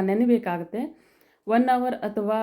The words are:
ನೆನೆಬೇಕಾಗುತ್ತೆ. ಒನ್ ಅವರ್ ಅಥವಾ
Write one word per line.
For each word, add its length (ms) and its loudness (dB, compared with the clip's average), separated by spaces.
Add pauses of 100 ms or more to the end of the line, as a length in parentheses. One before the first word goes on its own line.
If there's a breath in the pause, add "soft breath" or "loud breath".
ನೆನೆಬೇಕಾಗುತ್ತೆ. 720 0 (640 loud breath)
ಒನ್ 220 4
ಅವರ್ 260 0 (100)
ಅಥವಾ 380 -2